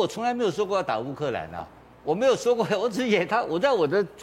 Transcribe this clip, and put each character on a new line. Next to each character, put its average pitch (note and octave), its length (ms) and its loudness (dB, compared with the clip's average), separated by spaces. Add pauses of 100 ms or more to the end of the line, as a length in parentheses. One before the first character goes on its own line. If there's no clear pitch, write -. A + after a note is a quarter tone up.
：“我 F#3 60 4
从 A3 160 -6
来 A#3+ 100 0
没 A#3+ 100 -2
有 F#3+ 80 2
说 G3+ 140 -2
过 G3 100 -2
要 F#3 80 0
打 A2 160 -2
乌 C3 140 -6
克 C#3+ 180 -4
兰 E2 220 -4
啊， E2 120 -10 (380)
我 D3 100 0
没 A3 120 0
有 B3+ 100 6
说 A#3+ 200 2
过， A3+ 100 0 (120)
我 A3+ 120 0
只 A#3+ 180 -2
演 F#3+ 180 4
他， A3 180 0
我 D#3+ 140 -2
在 C4+ 140 2
我 F3+ 160 2
的 F#3 180 2 (180)